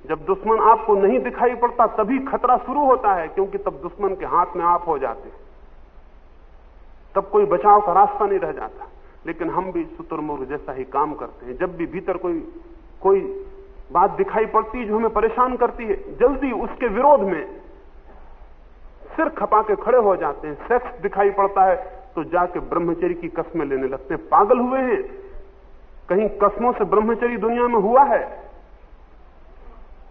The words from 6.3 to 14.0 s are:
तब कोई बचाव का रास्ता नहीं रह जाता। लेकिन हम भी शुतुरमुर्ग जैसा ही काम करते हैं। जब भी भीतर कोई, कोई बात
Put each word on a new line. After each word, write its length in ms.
तब 140
कोई 160
बचाव 360
का 120
रास्ता 320
नहीं 140
रह 120
जाता। 360
लेकिन 240
हम 220
भी 140
शुतुरमुर्ग 600
जैसा 260
ही 120
काम 300
करते 320
हैं। 120
जब 200
भी 80
भीतर 320
कोई, 360
कोई 460
बात 200